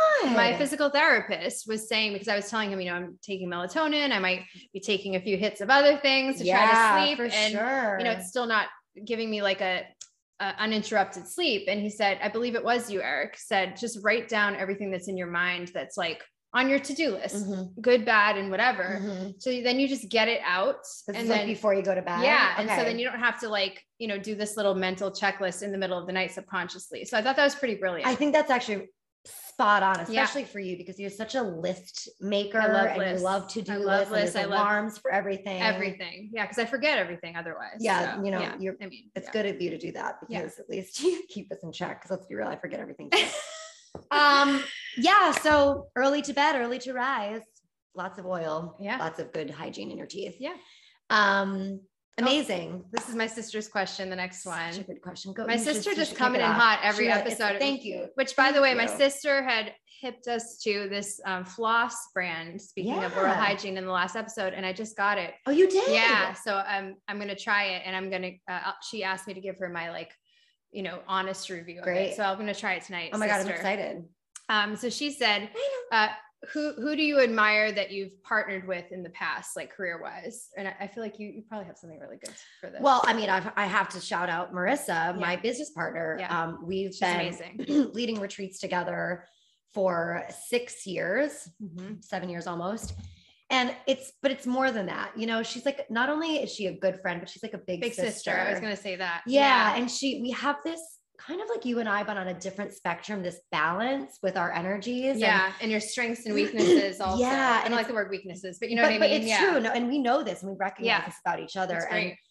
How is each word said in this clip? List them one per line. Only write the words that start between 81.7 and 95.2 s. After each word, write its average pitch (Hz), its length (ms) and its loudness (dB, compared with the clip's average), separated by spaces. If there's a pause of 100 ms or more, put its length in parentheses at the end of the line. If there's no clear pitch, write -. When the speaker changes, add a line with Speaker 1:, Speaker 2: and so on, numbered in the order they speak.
Speaker 2:
something 160 220 -20
really 139 240 -16
good - 100 -16 (280)
for 185 80 -12
this. - 120 -12
Speaker 1:
Well, 254 220 6
I 226 100 4
mean, 220 160 0
I've, 190 280 0
I 202 80 2
have 196 240 2
to 185 100 -10
shout 180 300 -2
out 175 240 -4
Marissa, 180 640 0
my 180 140 0
Speaker 2:
Yeah. 180 80 -4
Speaker 1:
business 254 300 -4
partner. 165 460 -4
Speaker 2:
Yeah. 170 260 -2
Speaker 1:
Um, 165 220 -6
we've 190 260 -4
Speaker 2:
She's - 100 -10
Speaker 1:
been 175 180 2
Speaker 2:
amazing. 175 480 -6
Speaker 1:
<clears throat> 285 260 2
leading 226 280 -2
retreats 196 380 -8
together 175 680 -2 (480)
for 170 500 0 (240)
six - 400 -4
years, 190 640 -2 (120)
Speaker 2:
Mm-hmm. 190 400 -12
Speaker 1:
seven 180 280 -6
years 170 180 -8
almost. 180 460 -6 (580)
And 262 240 2 (100)
it's, 262 360 -2
but 269 100 2
it's 262 160 -8
more 262 240 2
than 214 140 -2
that. 165 320 -6
You 220 100 -4